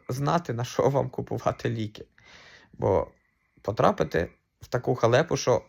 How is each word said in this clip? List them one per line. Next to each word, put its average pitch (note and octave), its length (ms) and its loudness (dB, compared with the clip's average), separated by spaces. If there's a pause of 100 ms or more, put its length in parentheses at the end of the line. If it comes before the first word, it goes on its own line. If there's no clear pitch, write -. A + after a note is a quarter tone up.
знати, C#3+ 440 -2
на A#2 120 -4
що - 240 -2
вам C3 220 0
купувати - 600 -4
ліки. A2 360 -6 (680)
Бо... G2+ 400 0 (500)
Потрапити D3 680 0 (300)
в - 60 -20
таку B2+ 280 0
халепу, B2+ 420 2
що B2+ 320 2